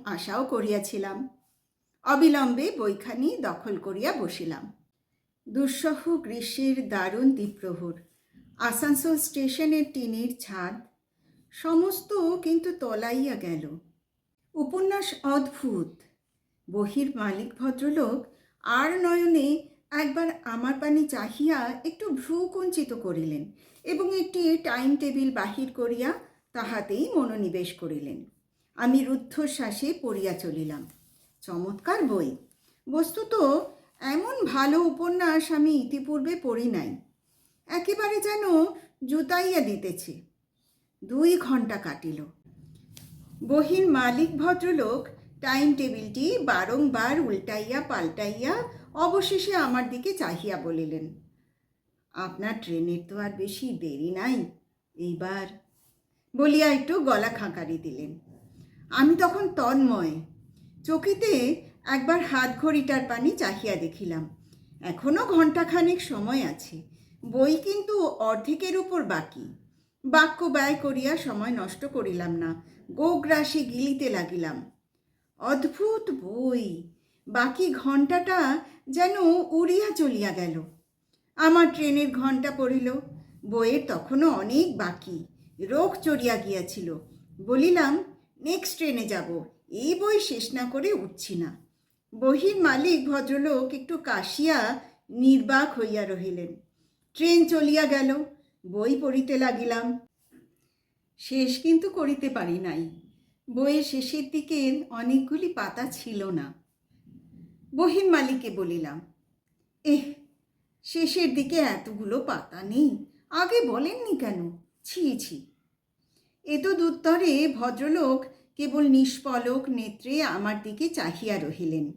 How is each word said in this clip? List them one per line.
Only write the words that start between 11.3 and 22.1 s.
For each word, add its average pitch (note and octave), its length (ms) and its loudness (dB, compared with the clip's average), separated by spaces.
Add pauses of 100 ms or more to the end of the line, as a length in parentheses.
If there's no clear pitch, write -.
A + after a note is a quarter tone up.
সমস্ত F4 640 0 (240)
কিন্তু E4+ 360 0
তলাইয়া A#3+ 640 -2
গেল। E3 440 -8 (760)
উপন্যাস F#4 600 -2 (100)
অদ্ভুত। C4+ 760 -2 (720)
বহির G#3 460 -2
মালিক G#3 380 -6
ভদ্রলোক C4 720 -2 (360)
আর D4+ 380 0
নয়নে E4+ 680 2 (220)
একবার D#4 540 -2
আমার A#3+ 360 -2
পানে D4+ 280 4
চাহিয়া B3 760 -2
একটু E4+ 260 -6